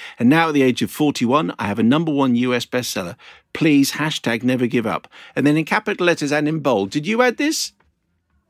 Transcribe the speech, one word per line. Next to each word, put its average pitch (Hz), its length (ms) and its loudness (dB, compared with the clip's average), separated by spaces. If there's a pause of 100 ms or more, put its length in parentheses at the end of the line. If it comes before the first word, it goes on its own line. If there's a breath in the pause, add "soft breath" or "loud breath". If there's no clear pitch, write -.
(180 loud breath)
And 120 100 4
now 160 200 4
at 151 60 0
the 139 80 4
age 127 200 2
of 104 80 -2
forty-one, 147 680 0
I 110 100 -6
have 101 100 -4
a 113 60 2
number 156 260 2
one 135 240 0
U 123 180 0
S 120 140 -2
bestseller. 104 480 -6 (380 loud breath)
Please, 143 400 2
hashtag 120 500 -4
never 127 240 0
give 117 220 0
up." 87 180 -6 (300 loud breath)
And 127 100 2
then 147 100 4
in 160 80 0
capital 202 420 -2
letters 156 260 0
and 151 160 0
in 160 100 -2
bold, 113 320 0
did 151 160 -6
you 226 160 0
add 247 140 0
this? - 360 -4 (760)